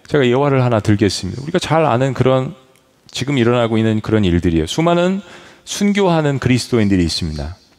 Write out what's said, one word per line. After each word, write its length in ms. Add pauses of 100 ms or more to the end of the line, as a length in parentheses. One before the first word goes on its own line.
제가 180
예화를 380
하나 160
들겠습니다. 640
우리가 160
잘 260
아는 300
그런, 400 (560)
지금 260
일어나고 420
있는 220
그런 240
일들이에요. 420
수많은 540 (440)
순교하는 720
그리스도인들이 640
있습니다. 540 (220)